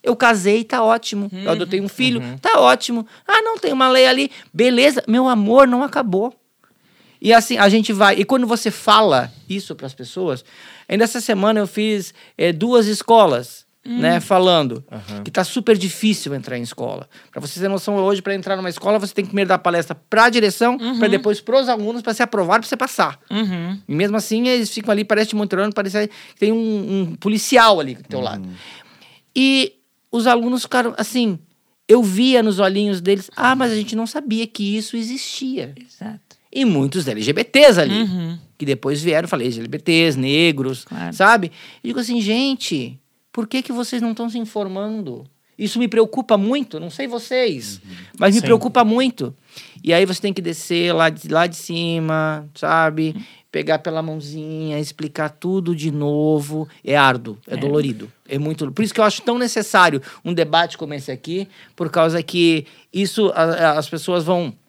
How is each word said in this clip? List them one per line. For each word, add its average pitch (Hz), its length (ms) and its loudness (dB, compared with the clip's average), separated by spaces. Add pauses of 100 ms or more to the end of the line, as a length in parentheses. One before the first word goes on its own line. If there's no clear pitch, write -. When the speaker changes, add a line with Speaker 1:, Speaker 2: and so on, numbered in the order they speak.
Speaker 1:
Eu 240 120 2
casei, 220 500 2
tá 233 180 -2
ótimo. 220 480 0
Speaker 2:
Uhum. 185 120 -12
Speaker 1:
Eu 196 80 -2
adotei 180 280 -2
um 196 80 -4
filho, 247 340 -2
Speaker 3:
Uhum. 240 160 -10
Speaker 1:
tá 440 220 2
ótimo. 247 460 2 (220)
Ah, 440 140 2
não, 453 160 -2
tem 320 140 -2
uma 262 160 4
lei 254 180 6
ali. 262 240 2 (240)
Beleza, 247 540 4
meu 247 220 2
amor, 240 380 6
não 247 160 0
acabou." 240 500 -2 (880)
E 214 120 4
assim, 226 240 4
a 202 120 6
gente 220 240 2
vai. 196 240 6
E 202 80 2
quando 254 200 2
você 226 240 -2
fala 175 600 4 (180)
isso 190 260 -8
pras 135 180 -14
pessoas, 135 500 -6 (460)
ainda 214 160 2
essa 226 160 -6
semana 214 380 2
eu 202 80 0
fiz, 214 460 -4 (240)
é, 170 140 2
duas 220 360 2
escolas, 202 760 2 (220)
Speaker 2:
Hum. 240 140 -6
Speaker 1:
né, 170 220 2
falando 170 600 2 (100)
Speaker 3:
Aham. 104 320 -14
Speaker 1:
que 156 80 -10
tá 185 120 0
super 220 340 0
difícil 180 580 -2
entrar 127 220 -10
em 120 40 -8
escola. 113 460 -10 (240)
Pra 135 100 -12
você 143 180 -12
ter 190 100 -2
noção, 196 260 -2
hoje, 196 260 0
pra 196 140 -6
entrar 196 220 -4
numa 185 120 -6
escola, 196 300 -2
você 190 140 -6
tem 202 120 -2
que 190 40 -14
primeiro 196 200 0
dar 185 80 4
palestra 170 380 -2 (140)
pra 226 200 6
direção, 233 500 2
Speaker 2:
Uhum. 233 200 -4
Speaker 1:
pra 220 100 4
depois 208 320 0
pros 254 280 2
alunos, 226 320 -2
pra 226 120 -4
ser 240 100 -2
aprovado, 208 380 2
pra - 80 -14
você 247 80 -4
passar. 170 400 -2 (140)
Speaker 2:
Uhum. 190 460 -4 (100)
Speaker 1:
E 143 80 -6
mesmo 202 220 0
assim, 220 300 -2
eles 240 220 0
ficam 220 220 -6
ali, 208 140 2
parece, 214 240 0
te 220 60 -6
monitorando, 202 400 -2
parece 208 320 -2
que 208 60 -14 (260)
tem 214 140 2
um, 226 40 0 (540)
um 165 40 -10
policial 214 640 4
ali 131 160 -6
do - 80 -20
teu - 160 -8
Speaker 4:
Uhum. 127 60 -4
Speaker 1:
lado. 95 240 -8 (840)
E 262 380 2 (380)
os 233 160 0
alunos 240 360 2
ficaram 240 340 0
assim, 220 420 -2 (480)
eu 233 160 8
via 240 400 2
nos 202 160 0
olhinhos 196 420 0
deles, 190 340 -2
"Ah, 262 200 2
mas 254 160 0
a 214 40 -2
gente 214 200 -4
não 226 120 -4
sabia 226 400 -4
que 208 300 -4
isso 220 180 -8
existia." 233 840 -8
Speaker 2:
Exato. 220 440 -18 (340)
Speaker 1:
E 269 100 0
muitos 147 420 0
L 107 140 -6
G 139 120 0
B - 100 0
Ts 269 360 8
ali, 196 240 2
Speaker 2:
Uhum. 175 340 -4 (200)
Speaker 1:
que 151 80 -8
depois 139 360 -4
vieram, 165 260 0
falei, 131 200 -4
"L 120 80 -4
G 113 120 -10
B 151 120 -10
Ts, 165 360 2
negros", 135 680 0
Speaker 2:
Claro. - 280 -10
Speaker 1:
sabe? 202 340 4 (360)
Eu 226 60 -8
digo 240 100 -6
assim, 240 220 -2
"Gente, 202 800 -4 (320)
por 220 160 -6
que 262 160 -4
que - 100 -12
vocês 240 300 -6
não 226 100 -4
tão 233 160 -6
se 226 80 -10
informando?" 202 880 -8 (320)
Isso 214 220 -4
me 240 80 0
preocupa 226 500 -2
muito, 220 420 -4
não 170 120 -12
sei 269 160 -10
vocês, 220 760 -6
Speaker 4:
Uhum. 95 80 -20 (280)
Speaker 1:
mas 196 160 4
me 226 60 4
Speaker 3:
Sim. - 40 -6
Speaker 1:
preocupa 240 380 2
muito. 226 500 0 (500)
E 165 100 2
aí 180 120 4
você 180 160 -6
tem 202 120 -4
que 190 80 -6
descer 170 520 -2
lá 165 160 2
de, 156 180 -8
lá 160 200 2
de 170 80 -8
cima, 160 1000 -4
sabe? 160 600 0 (360)
Pegar 156 280 -2
pela 160 220 -6
mãozinha, 156 760 -8
explicar 151 500 -8
tudo 175 460 -4
de 151 160 -4
novo. 151 760 -2 (160)
É 139 120 -2
árduo, 123 420 2 (100)
é - 60 -8
Speaker 2:
É. - 40 -6
Speaker 1:
dolorido, 135 540 -4 (160)
é 139 120 -8
muito. 147 320 -6
Por 208 120 -4
isso 214 100 -4
que - 60 -4
eu 220 40 4
acho 208 180 0
tão 240 160 -2
necessário 202 640 2 (240)
um 170 80 -4
debate 165 420 0
como 147 200 -10
esse 135 160 -12
aqui, 170 360 -8 (280)
por 170 160 -6
causa 165 320 2
que 165 420 2 (260)
isso, 196 440 0
a, 165 80 2
a, 165 360 2
as 143 80 -6
pessoas 170 360 -4
vão 151 300 -2 (160)